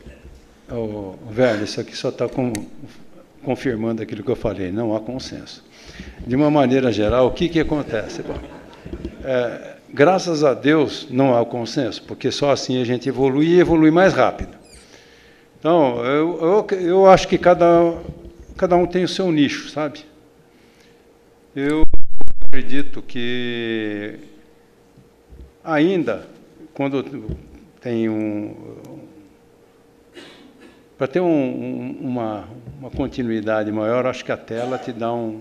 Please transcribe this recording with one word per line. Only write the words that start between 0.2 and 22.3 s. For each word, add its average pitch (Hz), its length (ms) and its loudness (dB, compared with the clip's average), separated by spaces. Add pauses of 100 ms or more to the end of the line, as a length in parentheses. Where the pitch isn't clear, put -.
Ô, 104 440 -10 (220)
Werner, 113 260 0
isso - 180 -10
aqui - 160 -12
só 131 140 -8
tá 123 180 -6
com, 123 240 -6 (920)
confirmando 113 580 -6
aquilo 107 220 -12
que 131 60 -6
eu 110 60 -4
falei, 92 360 -8
não 107 220 -6
há 110 60 -6
consenso. - 640 -16 (600)
De 120 100 -6
uma 147 140 2
maneira 131 420 0
geral, 110 360 0
o - 40 -6
que 170 160 -4
que 165 120 -4
acontece? 127 640 -8
Bom, - 160 -12 (840)
é, 123 520 -6 (160)
graças 160 500 0
a 143 120 2
Deus 131 560 -2
não 131 260 0
há 117 100 0
consenso, 117 580 -8
porque 113 280 -8
só 143 180 -2
assim 127 300 -4
a 123 40 -4
gente 123 240 -6
evolui 135 380 -2
e 175 140 2
evolui 156 320 2
mais 175 220 2
rápido. - 440 -2 (1000)
Então, 139 460 0
eu, 165 680 -2
eu, 196 80 -4
eu 185 280 2
acho 190 220 6
que 185 100 -2
cada, 170 560 2 (640)
cada 180 200 -2
um 175 100 0
tem 180 180 -4
o 165 40 -4
seu 185 220 -6
nicho, 147 380 -2
sabe? 143 320 -10 (1500)
Eu 143 280 -4 (680)